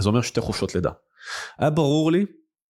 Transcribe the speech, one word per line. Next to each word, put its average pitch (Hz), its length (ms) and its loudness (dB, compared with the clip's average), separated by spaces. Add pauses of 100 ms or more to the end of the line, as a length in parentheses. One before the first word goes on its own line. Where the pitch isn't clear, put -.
זה 98 80 2
אומר 117 140 2
שתי - 180 -4
חופשות - 340 -4
לידה. 92 160 -2 (680)
היה 151 120 2
ברור 156 420 2
לי 185 120 2 (460)